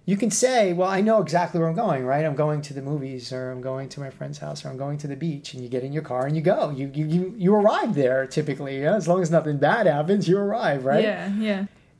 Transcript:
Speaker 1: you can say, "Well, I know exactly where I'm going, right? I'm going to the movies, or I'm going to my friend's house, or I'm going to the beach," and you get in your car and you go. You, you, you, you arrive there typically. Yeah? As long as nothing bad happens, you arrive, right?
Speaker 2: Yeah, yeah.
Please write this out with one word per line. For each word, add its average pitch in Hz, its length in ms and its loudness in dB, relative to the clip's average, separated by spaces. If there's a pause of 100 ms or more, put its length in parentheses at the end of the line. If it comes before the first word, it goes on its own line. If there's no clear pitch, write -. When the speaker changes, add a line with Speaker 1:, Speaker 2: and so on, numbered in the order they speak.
Speaker 1:
you 180 120 2
can 208 140 0
say, 233 420 4
"Well, 180 160 2
I 190 120 2
know 220 200 4
exactly 170 380 0
where 165 100 2
I'm 165 60 -2
going, 165 300 0
right? 151 200 2
I'm 147 100 0
going 151 280 0
to 143 100 -14
the 139 80 -8
movies, 135 520 -6
or 127 180 -6
I'm 127 100 -10
going 131 280 -6
to - 100 -14
my 139 100 -10
friend's 147 300 -12
house, 147 260 -10
or 139 40 -10
I'm 131 80 -10
going 139 220 -6
to 147 80 -8
the 139 80 -6
beach," 143 380 -6
and 127 80 -10
you 123 80 -10
get 127 140 -4
in 135 100 -6
your 156 80 -4
car 127 240 -4
and 147 100 0
you 160 60 -2
go. 190 280 2
You, 139 240 -6
you, 151 120 -2
you, 180 320 -2
you 196 180 4
arrive 226 400 2
there 131 300 2
typically. 139 560 -4
Yeah? 160 140 2
As 175 120 -2
long 180 140 2
as 165 80 0
nothing 156 280 2
bad 185 280 4
happens, 156 420 2
you 185 100 6
arrive, 202 480 0
right? 143 180 4
Speaker 2:
Yeah, 196 320 -2
yeah. 208 300 -2 (340)